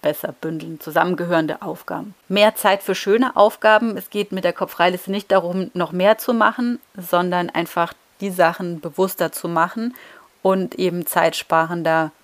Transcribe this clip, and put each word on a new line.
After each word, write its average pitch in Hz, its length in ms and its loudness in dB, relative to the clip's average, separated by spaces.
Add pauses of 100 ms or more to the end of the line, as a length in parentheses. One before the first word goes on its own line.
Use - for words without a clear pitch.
besser 147 300 -4
bündeln, 160 480 -8
zusammengehörende 165 800 0
Aufgaben. - 540 -10 (120)
Mehr 208 280 4
Zeit 196 280 2
für 190 120 -2
schöne 226 420 0
Aufgaben. 214 640 4
Es 185 100 -12
geht 208 240 -4
mit 185 120 -4
der 175 100 2
Kopffreiliste 180 560 -2
nicht 202 200 -6
darum, 180 440 0
noch 170 180 -2
mehr 196 240 4
zu - 160 -4
machen, 233 480 0 (160)
sondern 175 540 0
einfach 170 420 -2 (300)
die 196 80 -4
Sachen 175 500 0
bewusster 175 500 -2
zu - 160 -10
machen 180 480 -2 (460)
und 190 360 0
eben 175 280 -2
zeitsparender 165 1080 0 (120)